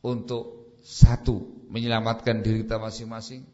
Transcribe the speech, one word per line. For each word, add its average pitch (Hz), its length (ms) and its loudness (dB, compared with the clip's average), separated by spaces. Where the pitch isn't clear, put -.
Untuk 117 800 -6
satu, - 840 4
menyelamatkan 113 720 0
diri 110 220 2
kita 113 100 -2
masing-masing. 113 640 -10